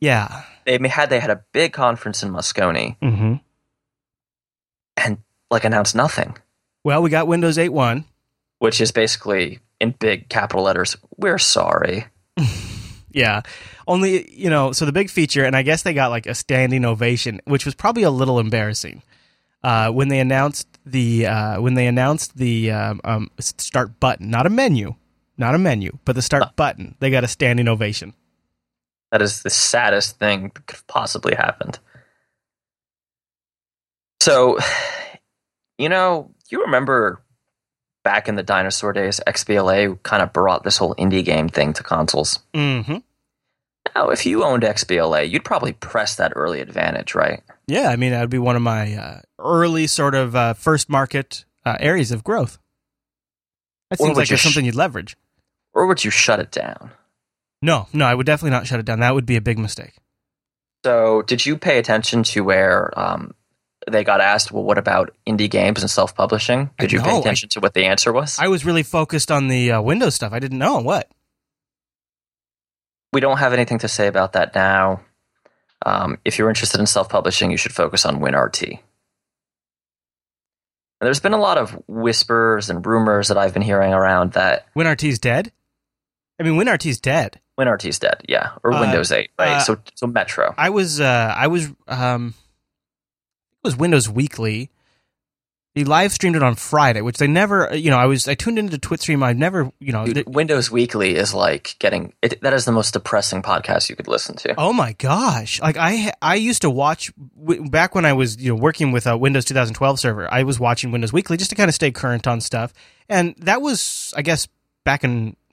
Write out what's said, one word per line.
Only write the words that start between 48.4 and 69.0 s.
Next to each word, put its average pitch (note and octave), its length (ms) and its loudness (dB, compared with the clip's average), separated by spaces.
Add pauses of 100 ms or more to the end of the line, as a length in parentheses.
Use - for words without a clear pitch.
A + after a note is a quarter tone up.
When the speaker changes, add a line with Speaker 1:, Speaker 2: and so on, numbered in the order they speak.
Speaker 1:
of A#2+ 60 0
my, A2 320 -2
uh, C#2 260 -12 (180)
early D#3+ 480 0
sort C#3+ 280 0
of, B2+ 220 0
uh, A#2 180 2
first D#3 360 0
market, C3+ 540 -2 (200)
uh, A#2 160 -2
areas D3 320 2
of A2+ 100 -4
growth. G3 360 -2 (1300)
That F#3+ 100 -6
Speaker 2:
Or - 60 4
Speaker 1:
seems D3+ 100 2
Speaker 2:
would C#3 60 2
Speaker 1:
like C#3+ 80 0
Speaker 2:
you C#3 40 4
Speaker 1:
it's C3 80 2
Speaker 2:
sh-, - 20 2
Speaker 1:
something C#3+ 220 2
you'd A#2 80 -2
leverage. B2 420 -2 (560)
Speaker 2:
or - 140 4
would F#3 180 0
you G#2+ 60 0
shut - 300 2
it - 100 -8
down? - 400 -8 (720)
Speaker 1:
No, C#3 320 0
no, D3 100 4
I B2 100 4
would B2+ 120 0
definitely D3+ 240 2
not B2+ 160 0
shut B2 140 -2
it A2+ 60 -8
down. A2+ 140 -2
That B2 140 4
would C3+ 120 0
be A#2+ 100 2
a A2+ 40 2
big A2 180 -2
mistake. - 360 -8 (880)
Speaker 2:
So, A2+ 380 4
did - 240 -2
you D3+ 100 0
pay D#3 220 2
attention A2+ 460 2
to G#2 200 0
where, F#2+ 540 4
um, - 360 -4 (520)
they G#2+ 160 2
got G2+ 200 4
asked, G2+ 280 2
"Well, G#2+ 140 -4
what G2+ 140 2
about G2 360 0 (120)
indie G#2 240 0
games G2 320 0
and F#2 80 -4
self-publishing?" A2 880 0
Did G2 140 -2
you - 80 2
Speaker 1:
No, A#2 40 -2
Speaker 2:
pay E3 120 2
Speaker 1:
I - 20 2
Speaker 2:
attention - 320 -2
to G#2+ 100 -4
what G2 140 0
the F#2+ 100 2
answer G2 300 2
was? C#3+ 240 -2
Speaker 1:
I D#3+ 100 2
was F3+ 160 0
really E3 180 2
focused D#3 480 -2